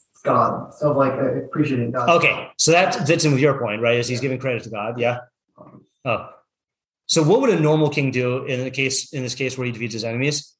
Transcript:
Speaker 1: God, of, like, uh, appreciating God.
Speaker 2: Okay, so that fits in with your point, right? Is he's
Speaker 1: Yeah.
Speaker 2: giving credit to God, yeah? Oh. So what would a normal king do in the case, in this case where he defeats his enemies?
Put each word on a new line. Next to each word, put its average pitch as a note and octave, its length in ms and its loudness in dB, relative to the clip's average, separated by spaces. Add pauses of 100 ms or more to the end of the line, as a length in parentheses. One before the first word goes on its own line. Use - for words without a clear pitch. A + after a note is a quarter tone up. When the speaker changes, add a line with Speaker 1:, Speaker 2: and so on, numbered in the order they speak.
(220)
Speaker 1:
God, - 500 0 (100)
of, D3 140 2
like, C3 180 2
uh, C3 300 -2
appreciating B2 480 -2
God. B2+ 180 -2
Speaker 2:
Okay, D#3 460 2
so - 160 2
that F#3 220 4 (120)
fits D3+ 180 2
in D3+ 80 4
with C3 80 2
your C#3+ 180 4
point, A2 240 -4
right? A#2+ 160 2
Is A#2 100 -2
he's B2 100 -4
Speaker 1:
Yeah. A#2 40 -10
Speaker 2:
giving C3 160 -4
credit B2 260 -4
to G#2+ 60 -14
God, A2+ 300 -6
yeah? A#2+ 200 0 (840)
Oh. A2+ 240 -4 (760)
So E3 160 2
what F#3+ 180 6
would C4 100 2
a F#3 80 4
normal D3+ 300 4
king C#3 220 0
do B2+ 340 -2
in C3 200 -4
the C3 60 -6
case, C3 420 -2
in C#3 100 -6
this B2 120 -6
case B2+ 220 -4
where B2+ 100 -4
he A#2+ 60 -4
defeats A2 220 -8
his A2 100 -6
enemies? C3 560 -4